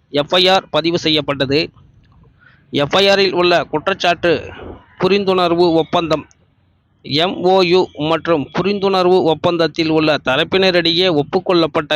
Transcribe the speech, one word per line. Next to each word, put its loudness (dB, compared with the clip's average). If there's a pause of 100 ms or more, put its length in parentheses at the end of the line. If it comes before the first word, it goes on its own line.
(120)
எஃப் -2
ஐ 2
ஆர் 2
பதிவு -2
செய்யப்பட்டது. -2 (1120)
எஃப் -2
ஐ 2
ஆரில் 2
உள்ள 2
குற்றச்சாட்டு -2 (640)
புரிந்துணர்வு 2
ஒப்பந்தம் -2 (800)
எம் -2
ஓ 4
யு 2 (300)
மற்றும் 0
புரிந்துணர்வு 0
ஒப்பந்தத்தில் 0
உள்ள 2 (140)
தரப்பினரிடையே 0
ஒப்புக்கொள்ளப்பட்ட 0